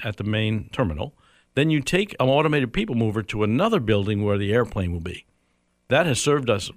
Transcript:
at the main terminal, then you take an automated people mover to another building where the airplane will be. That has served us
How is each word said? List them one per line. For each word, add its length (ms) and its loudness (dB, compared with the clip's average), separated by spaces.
at 140 -8
the 60 -6
main 460 -2
terminal, 440 -4
then 120 4
you 120 2
take 400 -2
an 80 4
automated 440 2
people 220 -4
mover 300 0
to 180 -4
another 380 2
building 420 0
where 160 0
the 160 -2
airplane 380 0
will 80 -4
be. 260 -12
That 140 4
has 120 0
served 300 0
us 280 0